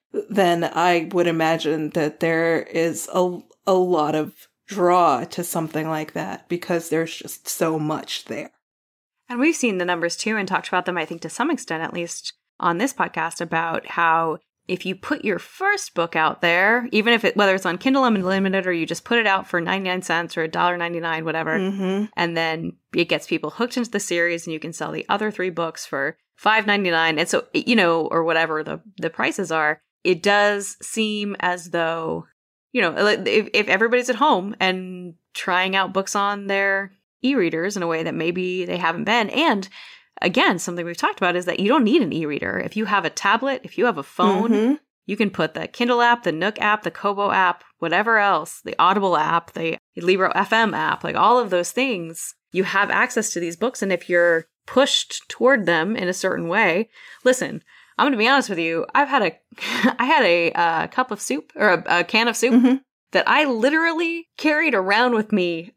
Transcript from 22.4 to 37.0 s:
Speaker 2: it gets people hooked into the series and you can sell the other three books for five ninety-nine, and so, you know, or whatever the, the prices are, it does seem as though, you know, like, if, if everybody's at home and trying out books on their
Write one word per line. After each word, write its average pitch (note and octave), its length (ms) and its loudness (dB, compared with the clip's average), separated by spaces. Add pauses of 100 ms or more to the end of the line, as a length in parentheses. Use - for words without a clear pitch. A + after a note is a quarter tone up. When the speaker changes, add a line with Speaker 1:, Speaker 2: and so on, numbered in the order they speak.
Speaker 2:
it E3 140 0
gets D#3 180 -2
people D#3+ 240 -4
hooked A#3+ 260 -4
into A#3+ 140 -4
the G#3 100 -4
series E3+ 460 -2
and E3 80 -8
you D#3 60 -8
can E3 120 -10
sell D#3+ 200 -8
the D#3+ 160 -8
other G#3+ 220 -2
three F#3 200 -4
books E3 360 -6
for C#3 300 -4 (200)
five G#3+ 300 2
ninety-nine, E3 520 2
and E3+ 100 0
so, - 240 0
you A3+ 240 2
know, E3+ 300 4
or E3 180 0
whatever D#3+ 400 0
the, D#3 160 -8 (180)
the D#3+ 120 -4
prices G3+ 420 -4
are, D#3 280 0 (240)
it E3+ 180 2
does G3+ 580 2
seem G#3 600 -4
as F3+ 300 -4
though, E3 560 -4 (460)
you A#3+ 80 0
know, F3 100 2
like, G#3 360 0
if, D#3+ 260 2
if - 160 0
everybody's A#3 420 2
at A#3 60 0
home G#3+ 440 2
and F#3 540 -4 (200)
trying F#3 420 -2
out F#3+ 160 0
books F#3+ 240 -2
on G3+ 300 -2
their G3 460 0 (300)